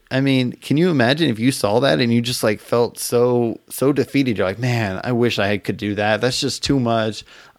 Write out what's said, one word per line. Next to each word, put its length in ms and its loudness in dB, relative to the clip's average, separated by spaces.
I 80 0
mean, 400 2
can 160 -2
you 140 4
imagine 400 2
if 100 -2
you 140 2
saw 260 0
that 220 2
and 120 2
you 80 4
just, 220 -4
like, 160 0
felt 400 -2
so, 680 0
so 240 0
defeated? 440 0
You're 80 0
like, 140 -4
"Man, 460 -2
I 80 -2
wish 260 0
I 180 0
could 200 -6
do 180 -4
that. 240 0
That's 220 -2
just 240 -6
too 160 2
much. 420 -2